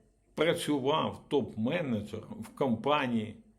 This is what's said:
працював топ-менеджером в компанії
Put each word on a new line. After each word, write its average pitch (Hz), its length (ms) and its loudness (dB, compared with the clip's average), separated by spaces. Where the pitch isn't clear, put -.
працював 147 840 2
топ-менеджером 117 1120 -2
в - 60 -12
компанії 123 880 0